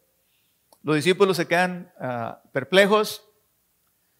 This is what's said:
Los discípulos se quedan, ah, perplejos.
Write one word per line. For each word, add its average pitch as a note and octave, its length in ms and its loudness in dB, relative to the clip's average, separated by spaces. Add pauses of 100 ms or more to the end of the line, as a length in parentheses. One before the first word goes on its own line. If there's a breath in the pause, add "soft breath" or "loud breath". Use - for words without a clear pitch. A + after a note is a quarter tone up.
(840)
Los D3+ 140 0
discípulos F3+ 400 0
se E3+ 100 -4
quedan, F3+ 540 -2
ah, A#2+ 500 -8
perplejos. G3 720 2 (960)